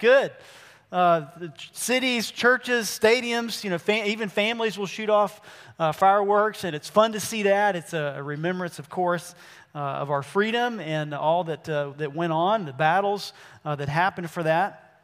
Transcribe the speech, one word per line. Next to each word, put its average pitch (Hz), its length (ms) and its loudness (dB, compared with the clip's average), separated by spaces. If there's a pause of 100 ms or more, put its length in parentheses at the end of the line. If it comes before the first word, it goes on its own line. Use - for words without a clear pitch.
Good. 240 320 4 (580)
Uh, 170 360 2 (100)
the 170 100 -12
ch-, - 260 -16
cities, 247 560 0
churches, 240 580 2
stadiums, 233 760 0
you 208 60 -4
know, 175 80 0
fa-, 208 320 0
even 220 180 -4
families 220 500 -2
will 202 80 -6
shoot 208 240 -6
off, 208 300 2 (400)
uh, 160 140 0
fireworks, 202 720 4
and 160 100 -4
it's - 140 -10
fun 220 240 4
to 214 80 -6
see 220 220 -4
that. 196 340 4
It's 165 160 -10
a, 147 240 -4
a 139 40 -10
remembrance, 165 580 -6
of 143 100 -16
course, 175 440 -2 (400)
uh, 147 60 -10
of 143 320 -4
our 143 120 0
freedom 226 580 -2
and 151 320 -4
all 156 320 0
that, 160 240 -8
uh, 143 280 -2
that 147 160 -6
went 165 200 -2
on, 185 320 0
the 139 80 -10
battles, 185 580 0 (320)
uh, 151 120 -4
that 143 120 -6
happened 175 420 -2
for 175 140 -6
that. 165 400 0 (200)